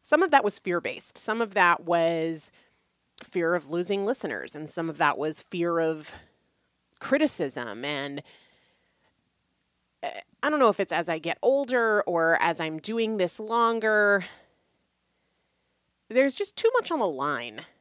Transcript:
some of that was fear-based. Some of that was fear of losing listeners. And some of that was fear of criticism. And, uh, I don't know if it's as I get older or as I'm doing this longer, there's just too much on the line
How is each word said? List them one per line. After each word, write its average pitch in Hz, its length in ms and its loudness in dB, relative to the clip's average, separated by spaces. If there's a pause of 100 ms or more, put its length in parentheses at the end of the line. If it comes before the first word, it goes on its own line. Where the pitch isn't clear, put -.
some 311 180 4
of 330 100 2
that 269 120 6
was 202 140 -2
fear-based. - 580 -4
Some 226 240 -4
of 202 140 -2
that 175 300 4
was 165 640 0 (720)
fear 175 320 -2
of 147 160 -4
losing 180 340 -2
listeners. 151 520 -4
And 151 120 -10
some 165 220 -4
of 147 80 -12
that 147 180 4
was 151 240 -4
fear 170 380 -2
of 160 340 -2 (840)
criticism. 135 880 -2
And, 143 360 -6 (1800)
uh, - 60 -8 (340)
I 285 80 0
don't 302 80 0
know 240 120 8
if 202 100 -4
it's 185 120 -2
as 165 160 -2
I 160 120 -2
get 160 200 -4
older 240 640 2
or 165 400 2
as 170 180 0
I'm 156 180 -4
doing 220 380 -2
this - 220 0
longer, 214 840 2 (1900)
there's 262 240 4
just - 220 -6
too 453 180 4
much 466 160 0
on 320 80 0
the 220 80 2
line 127 540 -4 (200)